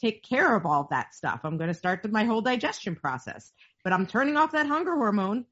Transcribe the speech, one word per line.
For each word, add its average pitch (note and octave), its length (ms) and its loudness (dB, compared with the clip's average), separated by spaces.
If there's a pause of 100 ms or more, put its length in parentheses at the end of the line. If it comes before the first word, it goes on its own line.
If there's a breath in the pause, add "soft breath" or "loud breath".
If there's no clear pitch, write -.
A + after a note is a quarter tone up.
take G#3+ 220 -2
care C4+ 320 4
of F3 100 2
all D3 260 2
that - 240 -2
stuff. A#2+ 300 -4
I'm D#3+ 140 -4
gonna E3 160 -2
start F3+ 280 -2
the, A3 60 -6
my G#3+ 160 2
whole A3+ 160 2
digestion B3 540 -2
process, - 560 -8 (320 soft breath)
but F#3 100 -2
I'm F#3 140 2
turning C#4 300 0
off D#4 160 2
that D4+ 140 0
hunger E4 280 -2
hormone, G#3+ 560 0